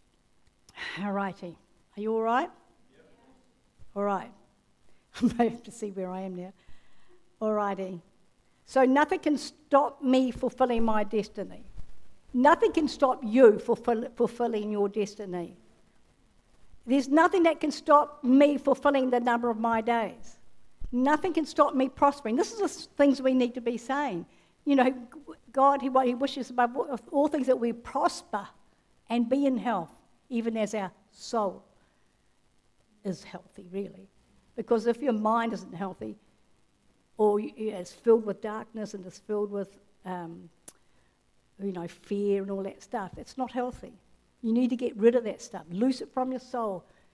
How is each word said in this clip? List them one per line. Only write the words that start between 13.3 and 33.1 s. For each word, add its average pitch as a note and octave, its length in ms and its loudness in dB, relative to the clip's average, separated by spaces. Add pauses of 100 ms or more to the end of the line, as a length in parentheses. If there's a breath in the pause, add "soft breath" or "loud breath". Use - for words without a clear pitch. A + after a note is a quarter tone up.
fulfill-, A#3 580 -2
fulfilling A#3 540 -2
your G#3 180 0
destiny. G3 680 -6 (1300)
There's C4+ 220 2
nothing E4+ 360 4
that E4 160 2
can D4+ 100 0
stop - 540 4
me C#4 340 6
fulfilling C4+ 520 2
the A#3+ 100 2
number A#3+ 300 0
of A3 80 -2
my A3+ 220 0
days. A3+ 580 -4 (560)
Nothing D4 380 2
can D#4+ 120 0
stop - 300 2
me C4+ 140 2
prospering. C4+ 480 0
This G#4+ 160 -2
is A4+ 60 -12
the G4+ 80 -2
s-, - 300 -8
things C#4 240 4
we C4 140 2
need B3 200 2
to B3+ 60 -8
be A#3 160 -4
saying. A#3+ 500 -6 (380 soft breath)
You C#4+ 120 2
know, C4 180 4 (560)
God, C4+ 320 4
he, B3+ 60 -2
what C4 180 2
he B3 80 2
wishes C4+ 360 -4
above B3 260 0
all, C#4+ 240 -6 (100)
all D4 160 2
things C#4 220 -2
that B3+ 100 2
we A#3 140 -2
prosper A#3 720 -6 (640)
and A#3+ 200 0
be C#4 160 0
in C4 140 0
health, F#3+ 340 -4 (360)
even A3+ 280 -4
as G#3+ 160 -2
our G3+ 200 -6 (180)
soul G3 540 -6 (1400)
is F#3+ 220 -8